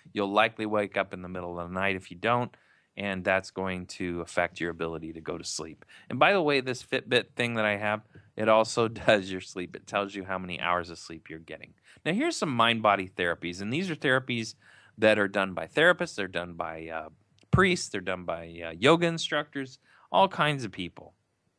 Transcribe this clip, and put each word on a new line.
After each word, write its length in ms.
You'll 180
likely 360
wake 300
up 160
in 100
the 60
middle 300
of 100
the 60
night 220
if 140
you 60
don't, 400
and 280
that's 260
going 360
to 340
affect 400
your 100
ability 440
to 60
go 160
to 80
sleep. 400
And 100
by 140
the 80
way, 200
this 220
Fitbit 520
thing 200
that 100
I 120
have, 260
it 120
also 400
<laughs> 180
does 240
your 100
sleep. 340
It 120
tells 280
you 100
how 140
many 220
hours 300
of 80
sleep 300
you're 120
getting. 340
Now, 60
here's 240
some 180
mind-body 640
therapies, 440
and 120
these 180
are 60
therapies 580
that 220
are 100
done 260
by 120
therapists, 480
they're 140
done 240
by, 360
uh, 200
priests, 380
they're 120
done 240
by, 400
uh, 140
yoga 280
instructors, 720
all 160
kinds 360
of 60
people. 440